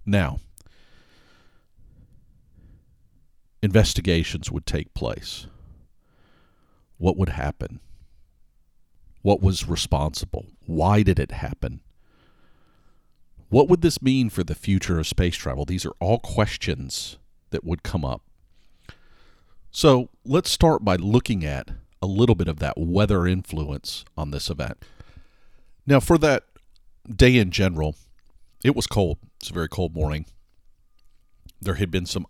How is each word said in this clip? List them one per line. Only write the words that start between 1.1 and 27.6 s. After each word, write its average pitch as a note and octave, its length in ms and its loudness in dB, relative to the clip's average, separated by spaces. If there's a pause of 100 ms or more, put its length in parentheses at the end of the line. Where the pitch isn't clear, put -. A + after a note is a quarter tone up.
investigations F#2 880 2
would D2 160 -6
take - 260 -6
place. - 540 -8 (1500)
What F2+ 200 2
would F#2 120 2
happen? - 500 -6 (1400)
What G2 180 2
was F#2+ 260 0
responsible? - 800 -4 (220)
Why F2+ 340 4
did F#2+ 160 4
it C2+ 140 -2
happen? - 500 -8 (1700)
What C#3 180 6
would F3+ 140 4
this E3+ 180 2
mean C3 300 2
for F#2 140 -4
the D#2 100 -4
future F#2 460 0
of D2+ 80 -2
space F2 280 0
travel? C#2 300 -6
These F2+ 200 -4
are - 140 -8
all G#2+ 200 2
questions - 960 -4 (320)
that D2 140 -6
would D#2+ 180 -6
come D#2 240 -4
up. B1 160 -6 (1500)
So C3 380 4 (140)
let's D#3 280 0
start D#3 340 2
by F#2 100 2
looking G2+ 480 0
at C#2+ 260 -6 (340)
a F#2+ 40 -4
little G#2+ 280 4
bit E2+ 120 -2
of D#2 120 -6
that D2 180 -4
weather F2+ 480 2
influence E2 800 -4 (100)
on D2+ 140 -6
this D2 200 -8
event. - 360 -8 (1000)
Now, C#3 140 6
for E3+ 200 4
that D3 260 2 (680)
day B2 220 6
in G2 160 4
general, E2 440 0 (680)